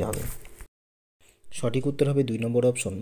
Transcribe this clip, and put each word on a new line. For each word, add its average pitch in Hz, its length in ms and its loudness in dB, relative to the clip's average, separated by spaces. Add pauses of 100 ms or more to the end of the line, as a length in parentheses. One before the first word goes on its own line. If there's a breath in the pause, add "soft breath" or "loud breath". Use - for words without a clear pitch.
হবে? 110 140 -4 (1200)
সঠিক 127 440 -2
উত্তর 139 220 2
হবে 139 120 4
দুই 113 200 0
নম্বর 120 280 2
অপশন, 110 300 -2